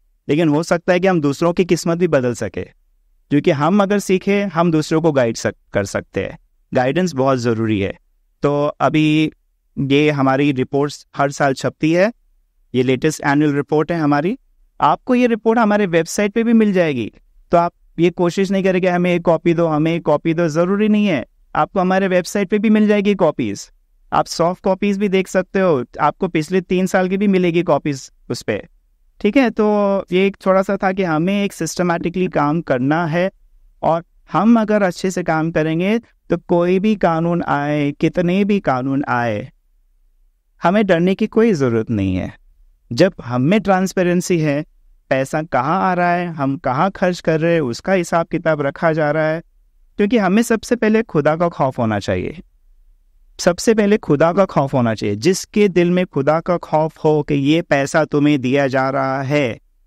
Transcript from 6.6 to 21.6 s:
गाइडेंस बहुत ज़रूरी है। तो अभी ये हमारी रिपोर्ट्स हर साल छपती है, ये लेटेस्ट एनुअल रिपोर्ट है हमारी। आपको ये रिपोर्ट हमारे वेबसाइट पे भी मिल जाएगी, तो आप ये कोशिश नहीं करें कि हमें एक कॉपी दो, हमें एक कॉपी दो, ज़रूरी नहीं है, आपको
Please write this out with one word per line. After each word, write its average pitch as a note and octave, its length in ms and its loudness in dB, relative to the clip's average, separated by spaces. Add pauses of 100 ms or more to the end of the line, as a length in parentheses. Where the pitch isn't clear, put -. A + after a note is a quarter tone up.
गाइडेंस C#3+ 420 -2
बहुत C3+ 260 0
ज़रूरी A2 400 0
है। F#2+ 180 -4 (460)
तो C#3+ 100 0 (280)
अभी D#3 500 2 (460)
ये C#3 340 2
हमारी C#3 420 0
रिपोर्ट्स C#3 520 -4 (120)
हर C#3+ 140 0
साल C#3 220 0
छपती D#3 400 -4
है, F#3+ 180 2 (640)
ये B2+ 100 2
लेटेस्ट C3 400 0
एनुअल D3 320 2
रिपोर्ट D3+ 360 -2
है E3+ 80 -2
हमारी। D3 380 0 (420)
आपको E3 360 0
ये B3 120 2
रिपोर्ट A3+ 320 0
हमारे G#3 280 2
वेबसाइट E3+ 460 -2
पे A#3 100 0
भी A#3 120 2
मिल G#3+ 180 4
जाएगी, D3+ 380 -2 (400)
तो F3 60 4
आप E3+ 160 0 (240)
ये E3+ 140 4
कोशिश F3+ 400 -2
नहीं G3 120 0
करें F#3 180 0
कि F#3 60 0
हमें F3+ 260 2
एक E3+ 100 0
कॉपी E3+ 300 2
दो, E3 140 2
हमें D#3 260 0
एक E3 120 -6
कॉपी D#3 280 0
दो, E3+ 160 0
ज़रूरी F3+ 400 0
नहीं G#3 180 2
है, C#3+ 180 -2 (300)
आपको D#3 240 -2